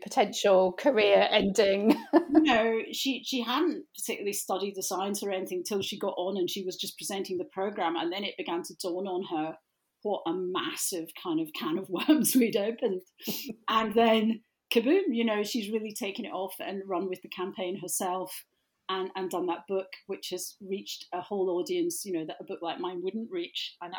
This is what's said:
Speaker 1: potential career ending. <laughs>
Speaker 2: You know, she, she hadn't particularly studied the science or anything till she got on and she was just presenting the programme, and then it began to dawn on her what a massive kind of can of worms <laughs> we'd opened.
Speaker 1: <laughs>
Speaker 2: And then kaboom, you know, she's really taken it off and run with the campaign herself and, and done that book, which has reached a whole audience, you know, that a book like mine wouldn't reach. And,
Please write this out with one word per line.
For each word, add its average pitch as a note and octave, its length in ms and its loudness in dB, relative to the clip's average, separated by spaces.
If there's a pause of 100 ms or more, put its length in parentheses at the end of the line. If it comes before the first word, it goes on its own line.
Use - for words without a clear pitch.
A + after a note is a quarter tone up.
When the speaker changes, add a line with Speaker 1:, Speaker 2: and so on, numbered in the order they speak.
Speaker 1:
potential F#3+ 720 4
career G3+ 560 6
ending. G3+ 640 4 (160)
<laughs> E4+ 220 6
Speaker 2:
You D#4 220 8
know, A3+ 240 2 (140)
she, C4 320 -2
she B3+ 160 -2
hadn't C4 520 0
particularly - 400 -6
studied G3 420 -2
the F#3+ 60 -8
science G3+ 400 -2
or G3+ 100 -4
anything F#3 320 -4
till G3+ 180 -2
she G3+ 180 -8
got G3 180 -2
on F#3+ 200 -2
and F3 120 0
she G3 140 -6
was F3+ 140 -8
just - 200 -8
presenting F#3+ 400 -4
the F3+ 60 -4 (100)
programme, F#3+ 440 -2
and E3 140 -2
then G3 120 -4
it G3 140 -6
began F3 260 -4
to - 180 -12
dawn F#3 240 -4
on F#3 200 -4
her D#3+ 320 -4 (460)
what G#3 220 -2
a E3 80 0
massive F3+ 760 -4 (120)
kind E3 200 0
of D#3 120 -6
can E3 240 -2
of F#3+ 120 -6
worms G#3+ 460 4
<laughs> - 0 -
we'd A#3 200 6
opened. G#3 460 0 (260)
Speaker 1:
<laughs> - 420 -6
Speaker 2:
And A3 240 2
then A3 480 6 (320)
kaboom, C#4+ 360 6
you A#3 160 2
know, G#3 180 2
she's G#3 260 -4
really A3 240 -4
taken G3+ 320 -6
it - 60 -10
off A3 280 -6
and F#3+ 280 -8
run F#3 220 -2
with F#3 120 -8
the - 80 -16
campaign F#3 500 -6
herself F3+ 640 -4 (440)
and, F#3+ 260 -4
and F#3 140 -4
done F3+ 180 -2
that F3 200 -4
book, F#3+ 200 -2 (200)
which - 240 -8
has F3+ 300 -8
reached G3 520 -8
a F3+ 80 -4
whole F#3+ 280 -2 (100)
audience, F3 460 -2
you G3 80 -4
know, D#3+ 120 -2
that - 160 -10
a D#3+ 40 -16
book F#3+ 160 -10
like E3 180 -6
mine F3+ 240 -6
wouldn't A3 260 -4
reach. - 520 -6
And, F3 180 -12